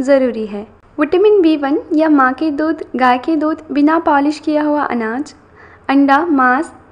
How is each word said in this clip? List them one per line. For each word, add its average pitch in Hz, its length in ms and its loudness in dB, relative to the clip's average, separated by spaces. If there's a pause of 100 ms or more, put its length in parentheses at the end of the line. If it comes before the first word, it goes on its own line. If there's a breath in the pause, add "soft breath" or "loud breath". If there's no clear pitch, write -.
ज़रूरी 254 440 0
है। 208 200 -12 (320)
Vitamin 370 440 4
B 320 160 4
one 285 220 -2 (160)
या 311 140 2
माँ 269 240 2
के 320 180 -4
दूध, 311 320 -4 (120)
गाय 254 220 2
के 320 180 -4
दूध, 311 360 -4
बिना 294 300 2
पॉलिश 302 380 0
किया 302 240 -2
हुआ 294 200 -2
अनाज, 233 520 -6 (540 loud breath)
अंडा, 277 360 2
मांस 269 480 0 (180)